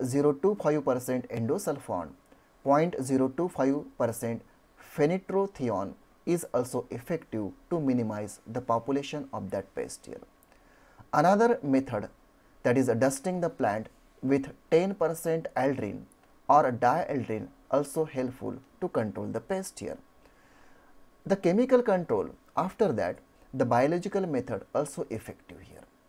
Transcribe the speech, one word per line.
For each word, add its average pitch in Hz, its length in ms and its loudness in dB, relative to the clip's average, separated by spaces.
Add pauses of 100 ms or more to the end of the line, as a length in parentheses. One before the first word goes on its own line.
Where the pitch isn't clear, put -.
zero 143 280 4
two 190 280 2
five 151 240 2
percent 127 440 -2
endosulfan, 117 800 -4 (560)
point 151 360 4
zero 131 280 2
two 170 200 -2
five 139 280 0 (200)
percent 117 460 -2 (540)
fenitrophenone 156 1000 0 (320)
is 170 260 0
also 123 380 -2
effective 117 640 -6 (180)
to 170 100 0
minimize 110 640 -2
the 117 140 -6
population 135 720 -2
of 101 200 -8
that 98 240 -6
pest - 280 -8
here. - 160 -14 (920)
Another 202 480 4
method, 131 460 0 (560)
that 123 120 4
is 131 120 4 (100)
dusting 139 420 0
the 170 80 0
plant 110 400 -2 (320)
with 139 320 0 (180)
ten 185 260 4
percent 165 500 -2 (100)
aldrin 123 460 -2 (460)
or 143 240 6
dieldrin, 120 720 0 (240)
also 143 340 0
helpful 127 520 -6 (240)
to 180 80 -4
control 104 380 -4
the 104 140 -6
pest 190 380 -6
here. - 180 -10 (1300)
The 196 120 2
chemical 240 460 4
control, 160 480 0 (260)
after 180 360 0
that, 92 260 -4 (360)
the 131 100 0
biological 156 640 2
method 123 480 -4
also 147 340 -4
effective - 520 -12
here. - 240 -20 (240)